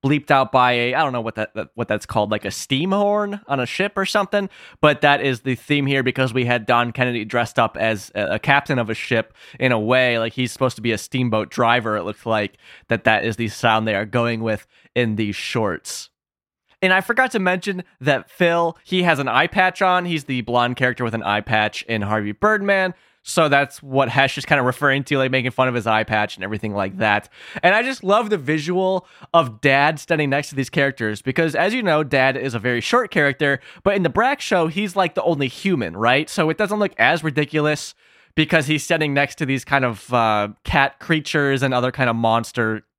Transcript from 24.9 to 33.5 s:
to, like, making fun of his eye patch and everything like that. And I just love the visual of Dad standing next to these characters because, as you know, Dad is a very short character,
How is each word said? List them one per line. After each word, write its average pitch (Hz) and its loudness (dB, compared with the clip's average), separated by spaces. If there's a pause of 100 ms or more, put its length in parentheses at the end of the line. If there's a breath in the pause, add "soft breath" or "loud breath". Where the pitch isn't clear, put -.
to, 143 -2
like, 131 0
making 127 -2
fun 131 2
of 127 -2
his 110 -2
eye 110 2
patch 107 -2
and 95 -10
everything 104 -6
like 95 -4
that. 104 0 (320 loud breath)
And 180 4
I 226 2
just 254 -6
love 208 2
the 208 0
visual 175 -2 (260 loud breath)
of 127 2
Dad 143 4
standing 156 -2
next 143 -2
to - -16
these 135 -4
characters 120 -2
because, 147 -2
as 180 0
you 254 -4
know, 156 2
Dad 131 2
is 127 -6
a 117 -4
very 120 -2
short 240 0
character, 143 0 (220 loud breath)